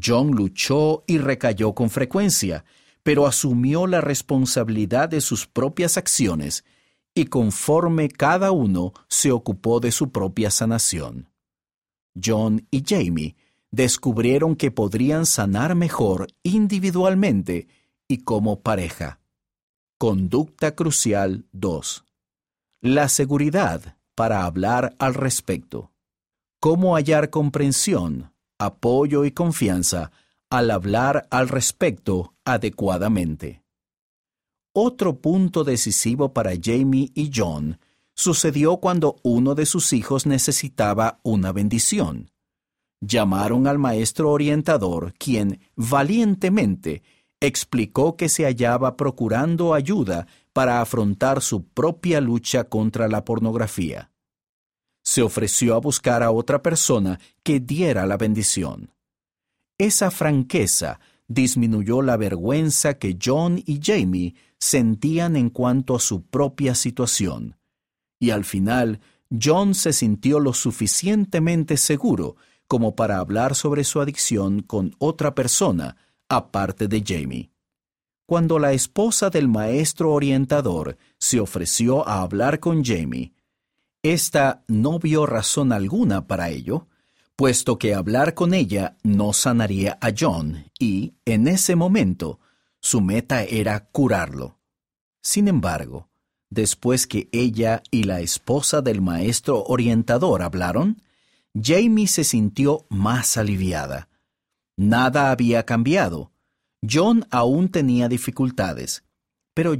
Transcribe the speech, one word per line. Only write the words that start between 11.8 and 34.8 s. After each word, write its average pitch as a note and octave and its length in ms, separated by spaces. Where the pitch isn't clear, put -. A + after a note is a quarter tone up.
John G#2+ 560
y C3+ 160
Jamie E2+ 500
descubrieron B2+ 800
que D3 160
podrían B2 560
sanar A2 480
mejor G#2+ 520
individualmente F#3 1300
y B2+ 120
como G#2+ 420
pareja. F2 600
Conducta A#2+ 800
crucial G2+ 800
dos. F#2 520
La C#3 280
seguridad C#3+ 880
para A2 300
hablar G2+ 540
al C3 160
respecto. B2+ 800
Cómo F3 340
hallar D3+ 360
comprensión, C#3 1000
apoyo C#3 640
y C#3+ 60
confianza F#2+ 840
al B2 200
hablar A2 600
al B2+ 180
respecto A#2+ 840
adecuadamente. F#2+ 1200
Otro G3+ 480